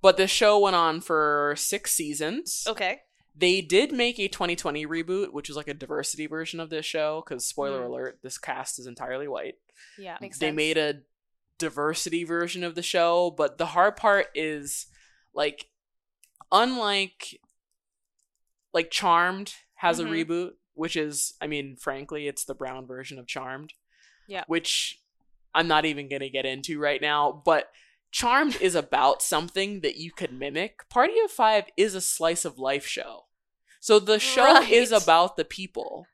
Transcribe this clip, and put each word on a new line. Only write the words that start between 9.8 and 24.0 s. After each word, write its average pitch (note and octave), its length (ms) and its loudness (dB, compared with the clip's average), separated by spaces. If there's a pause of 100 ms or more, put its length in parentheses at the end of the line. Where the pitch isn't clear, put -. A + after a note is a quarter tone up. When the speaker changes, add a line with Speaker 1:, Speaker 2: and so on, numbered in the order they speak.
Speaker 2:
Yeah, F#3 240 -16
makes - 180 -14
Speaker 1:
They D#3 80 -2
Speaker 2:
sense. D3+ 80 -4
Speaker 1:
made D#3 220 0
a D3 240 -2 (560)
diversity D#3+ 680 -4
version E3+ 400 -4
of E3+ 120 -8
the F3 60 -6
show, E3+ 500 2
but D3 260 -2
the E3+ 80 -2
hard F3 320 2
part G3+ 360 4
is, D3+ 540 -6 (460)
like, D3 360 -4 (840)
unlike, G#3 880 0 (1300)
like, E3 180 -2
Charmed F#3 680 0 (200)
has E3+ 240 2
Speaker 2:
Mm-hmm. E3 80 -4
Speaker 1:
a D#3+ 80 -6
reboot, E3+ 360 -4 (220)
which D#3+ 220 -6
is, D3+ 460 -4
I - 60 -6
mean, C#3 280 -8
frankly, C#3+ 540 -8
it's - 160 -8
the C3+ 100 -10
brown C3 320 -10
version C3 320 -14
of A#2+ 80 -20
Charmed. C3 460 -10 (520)